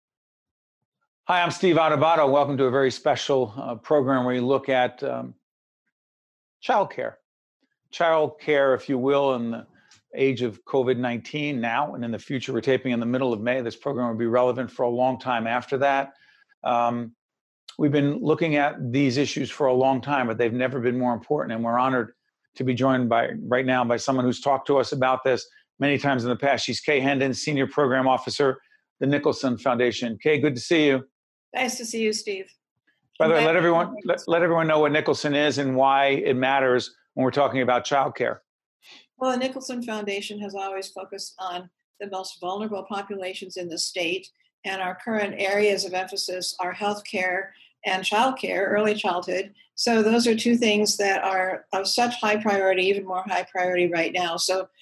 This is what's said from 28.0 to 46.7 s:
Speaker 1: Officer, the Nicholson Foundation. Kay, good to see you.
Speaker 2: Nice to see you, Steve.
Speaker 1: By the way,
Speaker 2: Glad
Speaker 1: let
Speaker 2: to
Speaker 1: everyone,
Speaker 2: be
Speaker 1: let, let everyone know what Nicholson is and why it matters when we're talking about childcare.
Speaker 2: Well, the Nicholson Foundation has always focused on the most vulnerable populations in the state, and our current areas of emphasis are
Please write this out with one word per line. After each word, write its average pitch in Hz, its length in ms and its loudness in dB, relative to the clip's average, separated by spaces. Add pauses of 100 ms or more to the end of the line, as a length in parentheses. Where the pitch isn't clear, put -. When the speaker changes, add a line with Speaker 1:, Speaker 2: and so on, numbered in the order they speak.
Speaker 1:
Officer, 127 520 0 (400)
the 131 80 0
Nicholson 139 500 0
Foundation. 120 640 0
Kay, 151 160 2
good 139 160 0
to 123 60 -6
see 156 260 2
you. 131 180 2 (480)
Speaker 2:
Nice 247 260 -4
to 240 60 -10
see 226 160 -6
you, 214 120 2
Steve. 196 340 -8 (720)
Speaker 1:
By 156 80 4
the 160 80 4
way, 156 60 4
Speaker 2:
Glad 156 60 4
Speaker 1:
let 160 80 6
Speaker 2:
to 180 40 4
Speaker 1:
everyone, 175 380 2
Speaker 2:
be - 80 -12
Speaker 1:
let, 180 240 0
let 165 140 4
everyone 165 260 2
know 156 100 4
what 151 140 4
Nicholson 147 420 0
is 147 240 2
and 135 160 0
why 135 320 4
it 139 300 2
matters 127 580 2 (200)
when 131 100 0
we're 127 80 2
talking 135 280 2
about 123 240 2
childcare. 135 540 -2 (800)
Speaker 2:
Well, 254 140 0
the 247 40 -2
Nicholson 254 460 -6
Foundation 208 560 -8
has 202 160 -10
always 196 360 -8
focused 196 500 -14
on 180 280 -8 (300)
the 202 100 -12
most 190 320 -10
vulnerable 196 480 -6
populations 196 680 -10
in 180 120 -8
the 165 100 -8
state, 180 500 -4 (360)
and 190 160 -6
our 185 240 -4
current 208 340 -2
areas 202 460 2
of 180 80 -8
emphasis 185 680 -6
are 180 120 -4